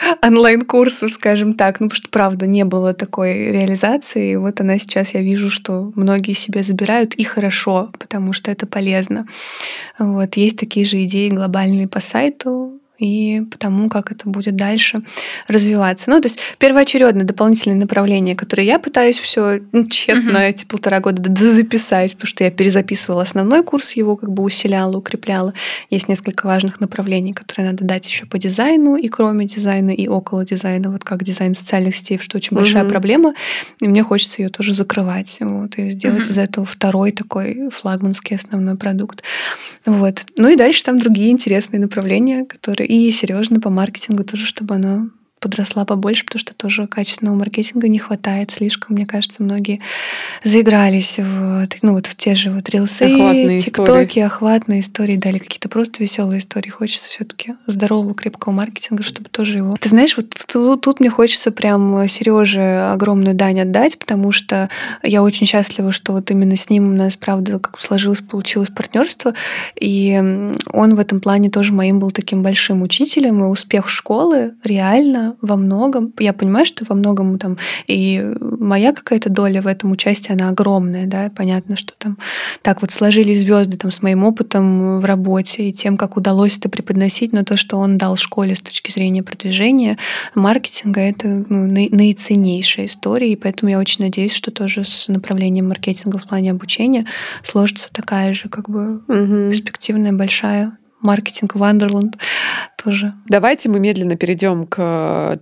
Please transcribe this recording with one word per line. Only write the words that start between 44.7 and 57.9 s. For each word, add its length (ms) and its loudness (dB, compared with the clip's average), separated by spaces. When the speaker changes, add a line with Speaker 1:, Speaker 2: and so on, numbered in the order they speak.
Speaker 1:
она 340 -2
подросла 440 -4
побольше, 400 -2
потому 160 -10
что 140 -12
тоже 320 -4
качественного 500 -4
маркетинга 520 -2
не 100 4
хватает 540 -4
слишком. 420 -4
Мне 120 0
кажется, 360 -4
многие 380 -2
заигрались 720 4
в, 500 -2
ну, 120 4
вот 120 -2
в 100 -10
те 200 0
же 160 0
вот 180 -6
рилсы, 340 0
Speaker 3:
Охватные 560 6
Speaker 1:
тиктоки, 300 2
Speaker 3:
истории. 300 4
Speaker 1:
охватные 600 2
истории, 360 -2
да, 140 0
или 80 -2
какие-то 300 -12
просто 340 -4
весёлые 360 -2
истории. 320 -8
Хочется 400 -8
всё-таки 440 -12
здорового, 480 0